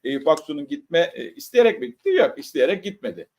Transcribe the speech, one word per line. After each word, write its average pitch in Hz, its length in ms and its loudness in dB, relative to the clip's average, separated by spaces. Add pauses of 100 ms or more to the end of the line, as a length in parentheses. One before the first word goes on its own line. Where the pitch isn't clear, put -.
Eyüp 139 240 -2
Aksu'nun 147 400 0
gitme, 165 460 -2
e, - 180 -12
isteyerek 226 480 2
mi 127 60 -4
gitti? 120 220 -6
Yok, 359 300 2
isteyerek 160 460 0
gitmedi. 92 440 -10 (100)